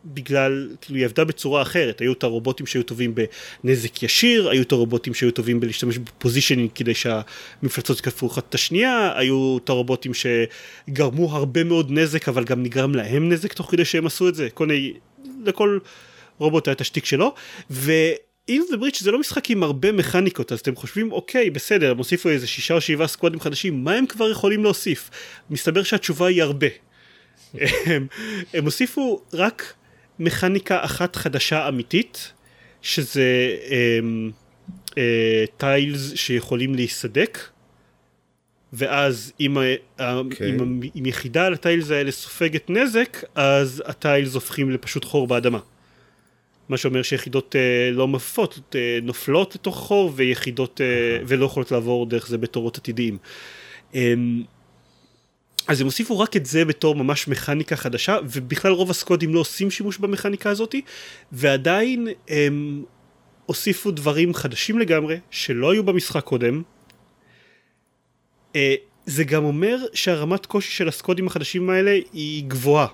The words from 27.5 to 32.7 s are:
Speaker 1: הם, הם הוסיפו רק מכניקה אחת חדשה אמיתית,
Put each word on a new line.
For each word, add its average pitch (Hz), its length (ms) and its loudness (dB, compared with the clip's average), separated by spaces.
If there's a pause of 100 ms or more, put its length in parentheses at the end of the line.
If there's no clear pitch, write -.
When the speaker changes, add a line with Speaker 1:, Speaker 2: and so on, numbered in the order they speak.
Speaker 1:
הם, 139 540 0 (460)
הם 156 120 0
הוסיפו 247 560 0 (120)
רק 190 400 -2 (460)
מכניקה 185 640 0
אחת - 320 -2
חדשה 143 520 -2
אמיתית, - 640 -2 (500)